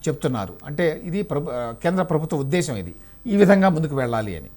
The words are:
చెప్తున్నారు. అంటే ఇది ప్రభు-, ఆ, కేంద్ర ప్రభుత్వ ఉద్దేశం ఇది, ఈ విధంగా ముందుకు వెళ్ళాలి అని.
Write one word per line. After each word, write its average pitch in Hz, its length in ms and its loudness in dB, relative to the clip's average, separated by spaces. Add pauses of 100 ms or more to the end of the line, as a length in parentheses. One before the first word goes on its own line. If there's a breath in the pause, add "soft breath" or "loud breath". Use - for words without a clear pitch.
చెప్తున్నారు. 127 560 -4
అంటే 156 400 -2
ఇది 190 180 -4
ప్రభు-, 147 280 -4
ఆ, 120 320 -6
కేంద్ర 180 200 2
ప్రభుత్వ 156 340 0
ఉద్దేశం 139 400 -2
ఇది, 90 180 -8 (320 loud breath)
ఈ 202 100 0
విధంగా 190 320 8
ముందుకు 156 280 0
వెళ్ళాలి 113 400 -2
అని. 71 200 -12